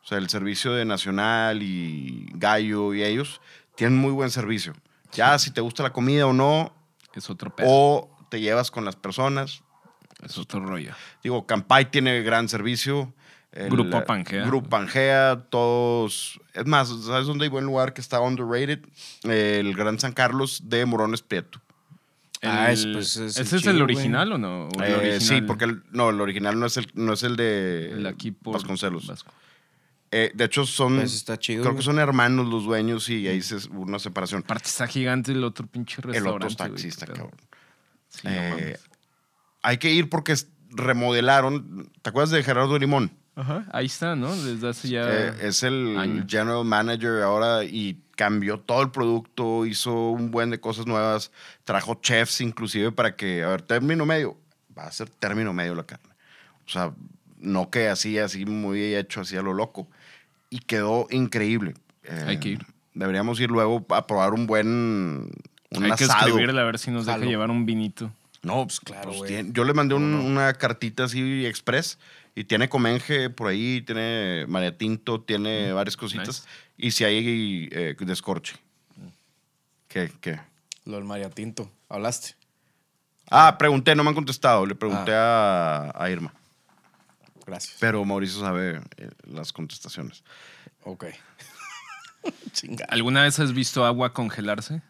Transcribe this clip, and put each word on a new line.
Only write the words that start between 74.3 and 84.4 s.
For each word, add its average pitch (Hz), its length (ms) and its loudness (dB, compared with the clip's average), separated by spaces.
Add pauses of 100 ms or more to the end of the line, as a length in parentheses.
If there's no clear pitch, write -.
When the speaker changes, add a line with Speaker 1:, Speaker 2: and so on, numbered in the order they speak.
Speaker 1:
María 90 300 -2
Tinto, 110 420 -4
tiene 104 520 -2
Speaker 2:
Mm, - 20 -2
Speaker 1:
varias 101 220 -2
cositas. 98 320 -8
Speaker 2:
nice. 131 140 -10 (360)
Speaker 1:
Y 120 140 -2
si - 120 0
hay, 107 680 0
eh, 82 260 -4
descorche. 92 560 -6 (1300)
¿Qué, 87 320 -6
qué? 78 200 -8 (440)
Speaker 3:
Lo 104 120 -12
del 101 80 -10
María 101 260 -8
Tinto. 107 400 -10 (180)
¿Hablaste? 107 480 -6 (920)
Speaker 1:
Ah, 151 300 10
pregunté, 147 360 6
no 151 100 4
me 151 60 4
han 151 40 0
contestado. 131 500 2